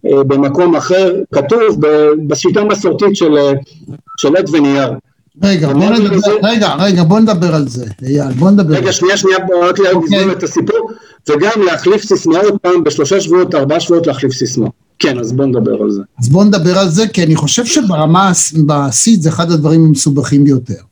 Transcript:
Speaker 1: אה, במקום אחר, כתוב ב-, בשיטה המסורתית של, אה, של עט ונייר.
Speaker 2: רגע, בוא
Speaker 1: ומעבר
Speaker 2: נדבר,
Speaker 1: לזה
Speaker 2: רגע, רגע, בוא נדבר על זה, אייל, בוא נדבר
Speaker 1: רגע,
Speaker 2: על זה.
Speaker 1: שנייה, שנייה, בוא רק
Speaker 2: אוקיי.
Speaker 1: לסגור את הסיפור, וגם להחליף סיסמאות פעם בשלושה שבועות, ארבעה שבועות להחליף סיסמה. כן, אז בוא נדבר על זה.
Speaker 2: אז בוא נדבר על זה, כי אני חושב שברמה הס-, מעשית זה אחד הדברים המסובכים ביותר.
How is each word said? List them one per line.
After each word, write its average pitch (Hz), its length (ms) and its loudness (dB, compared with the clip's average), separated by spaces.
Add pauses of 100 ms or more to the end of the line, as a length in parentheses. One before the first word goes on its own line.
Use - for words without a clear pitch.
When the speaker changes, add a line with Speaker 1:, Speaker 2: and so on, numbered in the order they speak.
Speaker 1:
אה, 139 180 2
במקום 143 520 0
אחר, 180 400 0 (160)
כתוב 208 300 0 (180)
ב-, 151 480 2
בשיטה 180 340 0
המסורתית 202 540 0
של, 156 220 0
אה, 143 140 2 (680)
של 143 180 0
עט 180 160 -2
ונייר. 139 400 0 (520)
Speaker 2:
רגע, 185 240 2
בוא 139 80 0
Speaker 1:
ומעבר 208 240 2
Speaker 2:
נדבר, 202 160 0
Speaker 1:
לזה 202 160 0 (120)
Speaker 2:
רגע, 208 360 0
רגע, 180 240 2
בוא 190 160 2
נדבר 180 360 0
על 147 120 -2
זה, 120 180 -10 (180)
אייל, 139 280 -2
בוא 147 200 2
נדבר 190 220 2
Speaker 1:
רגע, 147 40 0
Speaker 2:
על - 80 -2
זה. 190 60 -2
Speaker 1:
שנייה, 190 260 0
שנייה, 190 220 0
בוא 180 300 0
רק 180 100 -4
Speaker 2:
אוקיי. 190 400 0
Speaker 1:
לסגור 190 120 0
את - 120 -6
הסיפור, 339 480 -4 (380)
וגם 196 360 0
להחליף 180 380 0
סיסמאות 185 580 0
פעם 180 220 0
בשלושה 151 380 0
שבועות, 170 340 0
ארבעה 147 240 0
שבועות 170 280 0
להחליף 131 260 -2
סיסמה. 127 340 -4 (320)
כן, 131 200 -2
אז 117 140 -6
בוא 135 120 0
נדבר 113 360 -2
על 107 100 -2
זה. 101 100 -6 (180)
Speaker 2:
אז 120 100 0
בוא 180 140 4
נדבר 185 340 2
על 196 120 0
זה, 202 180 0
כי - 160 -2
אני 156 120 2
חושב 160 300 -2
שברמה 185 640 0
הס-, - 280 -2
מעשית 147 640 2
זה 151 80 2
אחד 170 220 -2
הדברים 160 340 2
המסובכים 143 580 2
ביותר. 131 380 0 (100)